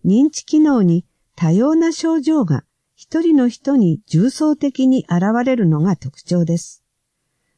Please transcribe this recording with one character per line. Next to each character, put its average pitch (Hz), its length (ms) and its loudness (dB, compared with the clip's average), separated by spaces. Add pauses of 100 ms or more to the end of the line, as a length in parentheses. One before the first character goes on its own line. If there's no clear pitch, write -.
認 247 280 2
知 - 120 -14
機 311 160 0
能 285 220 2
に 175 240 0 (300)
多 160 160 -2
様 254 240 2
な 330 160 0
症 320 280 -4
状 294 260 0
が 151 200 -4 (300)
一 - 260 -6
人 330 140 2
の 247 120 2
人 269 280 -4
に 180 320 0
重 196 240 0
層 302 240 -2
的 262 320 -2
に 262 200 0
現 208 380 -2
れ 262 100 0
る 214 120 0
の 156 140 0
が 185 160 0
特 - 260 -14
徴 175 220 -2
で 170 120 -2
す。 - 260 -14 (760)